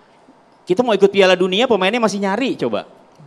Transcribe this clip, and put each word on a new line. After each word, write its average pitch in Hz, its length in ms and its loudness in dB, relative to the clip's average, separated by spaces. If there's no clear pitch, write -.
Kita 185 160 0
mau 247 80 -2
ikut 196 160 2
Piala 185 320 4
Dunia, 190 320 0
pemainnya 208 320 0
masih 202 160 0
nyari 208 400 -4
coba. 107 240 -4